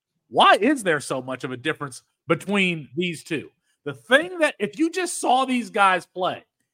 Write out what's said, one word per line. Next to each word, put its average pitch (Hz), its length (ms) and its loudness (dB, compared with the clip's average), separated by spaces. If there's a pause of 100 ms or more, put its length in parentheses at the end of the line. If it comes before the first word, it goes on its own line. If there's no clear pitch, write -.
(280)
"Why 226 320 6
is 254 220 2
there 160 180 2
so 135 200 -4
much 127 240 -8
of 131 80 -8
a 127 60 -8
difference 143 440 -8 (240)
between 170 720 0
these 175 260 -4
two?" 127 280 -6 (340)
The 143 100 -6
thing 330 440 0
that, 302 200 2
if 208 200 -6
you 330 120 0
just 349 300 -6
saw 262 240 2
these 247 240 -2
guys 185 380 2
play 170 380 -4 (300)